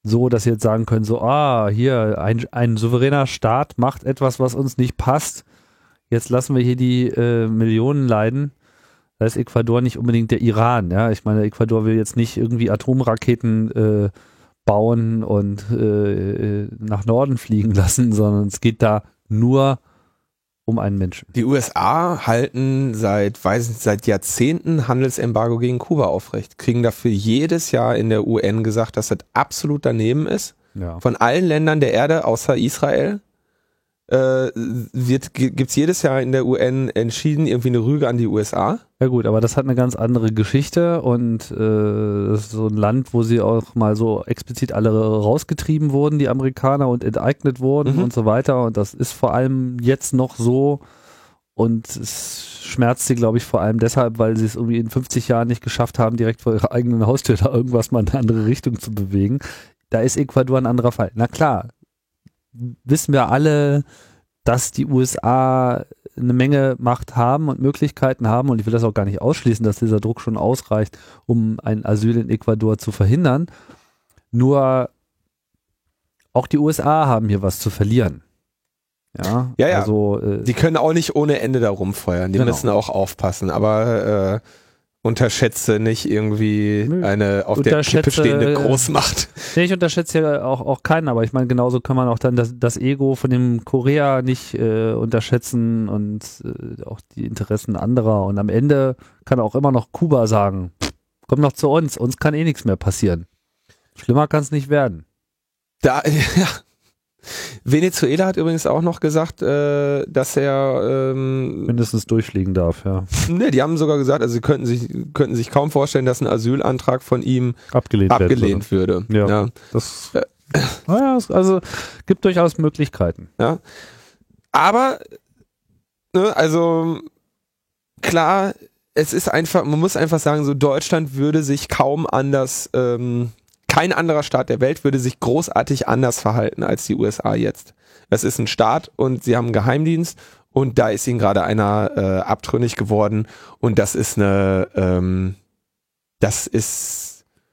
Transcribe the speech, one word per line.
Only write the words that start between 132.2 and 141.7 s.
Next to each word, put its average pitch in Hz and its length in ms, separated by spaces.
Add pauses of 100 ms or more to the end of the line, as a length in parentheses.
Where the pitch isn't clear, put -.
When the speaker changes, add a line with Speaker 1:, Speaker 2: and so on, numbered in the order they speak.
Speaker 2:
ähm, 120 580 (380)
kein 165 220
anderer 160 300
Staat 131 280
der 135 120
Welt 135 220
würde 135 160
sich 123 200
großartig 127 680
anders 120 320
verhalten 110 420
als - 240
die - 80
U 113 120
S 104 140
A 107 140
jetzt. 110 400 (380)
Das 117 120
ist - 140
ein 110 80
Staat 117 520
und 131 260
sie 117 120
haben 120 100
einen 117 80
Geheimdienst 156 640 (320)
und 131 260
da 113 120
ist 110 180
ihnen 120 100
gerade 101 240
einer, 104 540